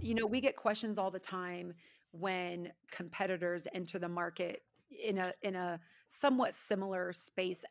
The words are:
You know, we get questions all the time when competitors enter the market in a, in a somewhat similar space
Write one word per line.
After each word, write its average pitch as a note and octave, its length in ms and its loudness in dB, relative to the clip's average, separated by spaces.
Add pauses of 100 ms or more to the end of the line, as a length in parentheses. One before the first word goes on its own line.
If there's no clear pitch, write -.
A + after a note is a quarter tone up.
You A3+ 140 0
know, A3+ 120 4
we A#3+ 140 2
get C4 160 4
questions G#3+ 420 0
all F#3+ 120 2
the F#3 100 -6
time F3 540 -6 (360)
when F3 640 -2 (180)
competitors F3 840 -2
enter F#3 240 -4
the F3 100 -2
market F3 540 -2 (280)
in G#3+ 280 0
a, F#3 140 2 (100)
in G3 120 0
a F3 260 -2 (280)
somewhat B3+ 460 4
similar F#3+ 580 0
space F#3 580 -2